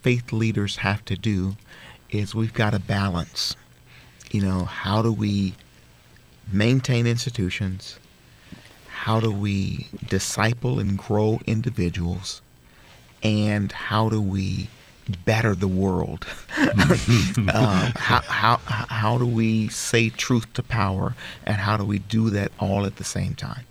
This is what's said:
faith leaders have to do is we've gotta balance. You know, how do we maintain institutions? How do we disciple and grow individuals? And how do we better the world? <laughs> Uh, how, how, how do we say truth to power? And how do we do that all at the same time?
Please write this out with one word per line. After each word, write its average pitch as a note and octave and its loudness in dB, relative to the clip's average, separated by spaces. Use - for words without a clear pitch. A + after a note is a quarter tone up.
faith B2 0
leaders G#2+ 0
have G2+ -2
to F#2+ -4
do G2 0
is G#2 -4
we've A2+ -2
gotta G#2 0
balance. G2 -2
You G#2 2
know, F#2 0
how G#2 0
do A2+ 4
we G2+ 0
maintain A#2+ 4
institutions? G2 -2
How - 0
do A2 2
we G2+ -2
disciple A#2 0
and G2+ 0
grow G#2+ 0
individuals? F#2 -2
And G#2 2
how A2 0
do A2 0
we F#2+ -2
better A2 2
the F#2+ 0
world? F#2 0
<laughs> - -
Uh, G#2+ 2
how, - 2
how, A#2 2
how A2 -2
do B2 0
we A2+ 2
say A2+ 0
truth - -2
to - -4
power? G2 0
And G#2 2
how G#2 2
do G2+ 0
we G#2 0
do A2 2
that G2+ 0
all G2+ 2
at G2 -4
the - -10
same F#2+ -4
time? B2 -10